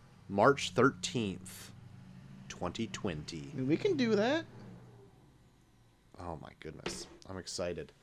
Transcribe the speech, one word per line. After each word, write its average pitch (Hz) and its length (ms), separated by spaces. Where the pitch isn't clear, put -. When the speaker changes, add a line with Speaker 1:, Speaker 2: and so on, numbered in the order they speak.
Speaker 1:
March 113 460
thirteenth, - 960
twenty 95 400
twenty. 80 640
Speaker 2:
I - 40
mean, 131 100
we 156 80
can 392 200
do 233 200
that. 262 280
Speaker 1:
Oh 85 240
my - 80
goodness. - 460
I'm 95 100
excited. 87 540